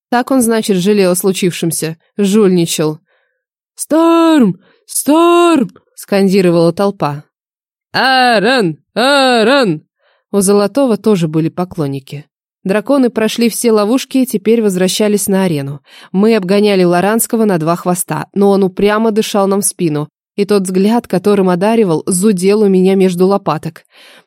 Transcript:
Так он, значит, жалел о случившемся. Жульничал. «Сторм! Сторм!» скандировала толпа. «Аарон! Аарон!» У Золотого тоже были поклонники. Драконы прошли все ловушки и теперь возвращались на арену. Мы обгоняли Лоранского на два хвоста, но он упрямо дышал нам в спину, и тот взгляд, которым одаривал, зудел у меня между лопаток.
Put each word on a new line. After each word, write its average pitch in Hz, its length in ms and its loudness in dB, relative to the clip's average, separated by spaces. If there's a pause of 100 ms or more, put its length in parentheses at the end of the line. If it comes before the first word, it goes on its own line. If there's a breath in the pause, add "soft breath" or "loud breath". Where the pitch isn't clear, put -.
(120)
Так 240 180 -2
он, 269 140 2
значит, 220 340 -2
жалел 190 340 2
о 180 40 0
случившемся. 170 800 -4 (180)
Жульничал. 180 840 0 (760)
«Сторм! 320 840 2 (260 soft breath)
Сторм!» 339 880 2 (240)
скандировала 180 800 0
толпа. 170 500 -4 (680)
«Аарон! 240 880 0 (160)
Аарон!» 247 880 2 (500)
У 202 100 0
Золотого 202 560 0
тоже 185 300 0
были 156 220 -2
поклонники. 147 760 -8 (380)
Драконы 220 460 0
прошли 220 400 -2
все 233 240 -2
ловушки 220 460 0
и 254 60 0
теперь 220 360 0
возвращались 202 640 -2
на 190 160 0
арену. 143 380 -4 (320 loud breath)
Мы 214 220 2
обгоняли 202 480 2
Лоранского 202 600 0
на 196 140 0
два 160 180 -2
хвоста, 175 580 -6
но 202 180 2
он 196 120 2
упрямо 208 480 0
дышал 208 360 -2
нам 196 140 -2
в 196 40 -4
спину, 151 420 -4 (280)
и 202 100 -2
тот 202 180 0
взгляд, 190 420 0
которым 190 440 0
одаривал, 185 560 0
зудел 196 560 0
у 202 80 2
меня 185 260 2
между 185 320 2
лопаток. 165 560 -4 (440 loud breath)